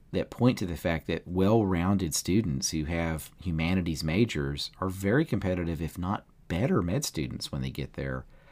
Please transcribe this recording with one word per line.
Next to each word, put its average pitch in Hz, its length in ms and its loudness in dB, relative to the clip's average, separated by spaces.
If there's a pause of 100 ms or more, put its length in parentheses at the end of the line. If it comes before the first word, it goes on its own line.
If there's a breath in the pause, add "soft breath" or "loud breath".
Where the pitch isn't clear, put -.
(120)
that - 180 -2
point 120 280 4
to 101 80 -2
the 85 100 -4
fact 82 320 -2
that 82 200 -4
well-rounded 95 840 4
students 85 560 0
who 80 140 -2
have 82 460 -2 (120)
humanities 82 600 0
majors 78 680 0 (100)
are 92 80 -2
very 98 380 0
competitive, 87 560 -2
if 80 160 -6
not 90 260 -2 (240)
better, 117 320 2
med 92 240 0
students - 480 -6
when 71 80 -4
they 65 100 -4
get - 240 -8
there. 65 300 -4 (280 soft breath)